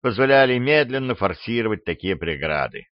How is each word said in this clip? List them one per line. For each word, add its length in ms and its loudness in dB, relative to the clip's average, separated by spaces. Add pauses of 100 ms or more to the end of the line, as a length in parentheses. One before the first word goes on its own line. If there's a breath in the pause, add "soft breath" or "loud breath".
позволяли 560 4
медленно 560 0
форсировать 680 -4
такие 300 -4
преграды. 800 -4